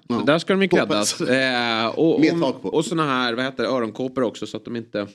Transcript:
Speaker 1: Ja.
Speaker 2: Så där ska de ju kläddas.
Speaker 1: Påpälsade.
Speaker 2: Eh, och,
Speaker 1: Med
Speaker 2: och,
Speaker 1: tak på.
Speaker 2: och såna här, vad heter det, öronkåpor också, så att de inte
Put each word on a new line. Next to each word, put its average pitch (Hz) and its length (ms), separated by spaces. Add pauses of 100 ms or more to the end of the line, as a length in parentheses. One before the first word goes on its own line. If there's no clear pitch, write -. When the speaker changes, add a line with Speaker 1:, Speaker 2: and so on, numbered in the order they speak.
Speaker 1:
Ja. 120 120
Speaker 2:
Så 104 60
där 151 140
ska 196 140
de 190 80
ju 190 60
kläddas. 135 460
Speaker 1:
Påpälsade. 131 320 (380)
Speaker 2:
Eh, - 160
och, 160 220
Speaker 1:
Med 156 120
Speaker 2:
och, 170 80
Speaker 1:
tak 135 200
på. 95 80
Speaker 2:
och 156 160
såna 160 200
här, 127 280
vad 123 120
heter 131 180
det, 104 60
öronkåpor 127 540
också, 104 240
så 107 100
att 107 80
de 120 100
inte 113 400